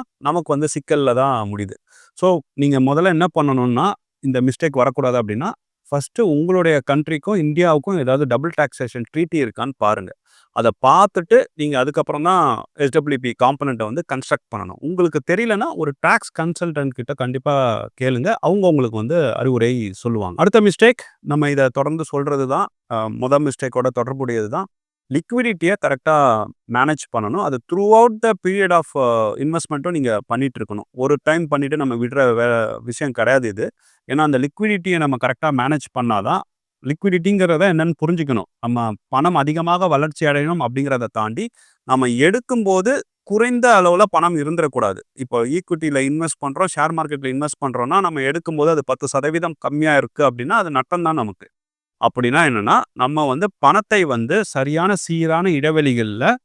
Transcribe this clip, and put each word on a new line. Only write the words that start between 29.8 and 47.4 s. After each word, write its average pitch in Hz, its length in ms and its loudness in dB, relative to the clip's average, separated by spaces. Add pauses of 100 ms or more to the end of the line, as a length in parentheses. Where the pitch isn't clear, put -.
நீங்க 131 260 0 (100)
பண்ணிட்டு 127 320 -2
இருக்கணும். 104 320 -10
ஒரு 135 320 0
டைம் 160 240 0
பண்ணிட்டு 143 300 -2
நம்ம 135 180 -2
விடுற 120 260 -2 (140)
வே-, 117 480 0
விஷயம் 120 280 -8
கிடையாது 123 360 2
இது. 104 180 -6 (440)
ஏன்னா, 131 80 -4
அந்த 151 200 2
லிக்விடிட்டியை 185 600 -2
நம்ம 143 180 0
கரெக்டா 131 360 -2
மேனேஜ் 135 420 -2
பண்ணாதான், 117 480 -2 (420)
லிக்விடிட்டிங்கிறத 175 840 0
என்னன்னு 165 300 2
புரிஞ்சுக்கணும். 156 520 -2 (100)
நம்ம 117 320 -2 (160)
பணம் 160 280 0
அதிகமாக 165 520 0
வளர்ச்சி 151 380 0
அடையணும் 147 360 0
அப்படிங்கிறத 131 500 -2
தாண்டி, 113 340 -4 (420)
நம்ம 131 200 2
எடுக்கும்போது 190 840 2 (300)
குறைந்த 233 500 0
அளவுல 180 360 6
பணம் 170 260 2
இருந்துடக்கூடாது. 143 640 -2 (140)
இப்போ 123 320 -4
ஈக்விட்டில 156 560 -2
இன்வெஸ்ட் 151 400 -4
பண்றோம், 151 380 -2
ஷேர் 156 140 0
மார்க்கெட்ல 147 360 -6
இன்வெஸ்ட் 143 320 -4